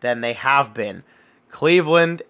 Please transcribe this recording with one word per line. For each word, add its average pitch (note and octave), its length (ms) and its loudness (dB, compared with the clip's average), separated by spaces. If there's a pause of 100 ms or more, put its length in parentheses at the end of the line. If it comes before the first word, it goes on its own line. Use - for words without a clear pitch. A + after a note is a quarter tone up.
than A#2+ 220 -4
they A#2 100 -4
have C3+ 400 0
been. G#2 300 -8 (480)
Cleveland, E3+ 800 2